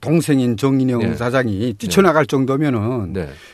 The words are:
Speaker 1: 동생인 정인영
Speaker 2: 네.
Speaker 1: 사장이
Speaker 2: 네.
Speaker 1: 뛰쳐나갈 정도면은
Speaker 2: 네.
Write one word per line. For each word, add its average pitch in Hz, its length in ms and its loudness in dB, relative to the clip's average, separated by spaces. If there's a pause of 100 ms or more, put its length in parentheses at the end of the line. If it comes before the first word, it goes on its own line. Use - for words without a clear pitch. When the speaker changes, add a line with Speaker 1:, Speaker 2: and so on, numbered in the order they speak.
Speaker 1:
동생인 135 560 2
정인영 131 440 2
Speaker 2:
네. 95 140 0
Speaker 1:
사장이 120 460 -2
Speaker 2:
네. 120 140 -2
Speaker 1:
뛰쳐나갈 175 520 2
정도면은 127 880 -2
Speaker 2:
네. 90 160 -6 (260)